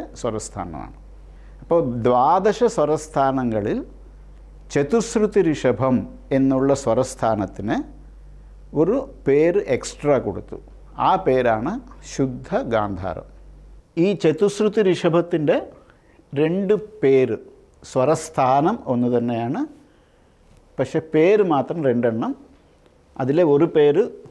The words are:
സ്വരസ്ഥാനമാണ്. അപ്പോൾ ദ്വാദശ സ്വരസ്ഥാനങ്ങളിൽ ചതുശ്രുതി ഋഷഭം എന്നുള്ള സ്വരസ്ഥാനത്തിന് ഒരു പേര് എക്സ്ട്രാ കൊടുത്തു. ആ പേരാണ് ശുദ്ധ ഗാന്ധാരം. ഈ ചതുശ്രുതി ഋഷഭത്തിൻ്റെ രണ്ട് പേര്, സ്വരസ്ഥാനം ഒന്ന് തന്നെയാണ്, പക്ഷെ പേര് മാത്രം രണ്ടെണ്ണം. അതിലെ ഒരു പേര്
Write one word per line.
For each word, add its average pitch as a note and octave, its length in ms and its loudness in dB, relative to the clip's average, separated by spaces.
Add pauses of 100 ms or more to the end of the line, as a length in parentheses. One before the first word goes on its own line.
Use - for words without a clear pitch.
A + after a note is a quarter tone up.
(220)
സ്വരസ്ഥാനമാണ്. F#2+ 720 -8 (680)
അപ്പോൾ E3+ 180 2 (260)
ദ്വാദശ E3+ 520 2 (180)
സ്വരസ്ഥാനങ്ങളിൽ C3+ 1000 0 (1000)
ചതുശ്രുതി G#3 760 0
ഋഷഭം B2+ 460 0 (420)
എന്നുള്ള C3+ 340 2 (120)
സ്വരസ്ഥാനത്തിന് A#2 920 -2 (1040)
ഒരു F#3+ 160 0 (280)
പേര് D#3+ 340 4 (160)
എക്സ്ട്രാ C#3+ 400 -2 (100)
കൊടുത്തു. G2 320 -8 (520)
ആ - 20 4 (140)
പേരാണ് B2+ 460 2 (420)
ശുദ്ധ C3 360 -4 (260)
ഗാന്ധാരം. F#2+ 500 -4 (760)
ഈ F#3+ 40 4 (160)
ചതുശ്രുതി G3+ 580 0 (100)
ഋഷഭത്തിൻ്റെ E3+ 640 0 (840)
രണ്ട് F#3 340 0 (280)
പേര്, C3 340 4 (560)
സ്വരസ്ഥാനം C#3+ 840 0 (160)
ഒന്ന് B2 240 0
തന്നെയാണ്, A#2+ 460 -2 (1160)
പക്ഷെ C#3 220 -2 (140)
പേര് F#3+ 300 4 (100)
മാത്രം D#3 340 -2
രണ്ടെണ്ണം. A#2+ 440 0 (880)
അതിലെ C#3+ 220 2 (100)
ഒരു D3+ 220 4
പേര് D3+ 280 4 (280)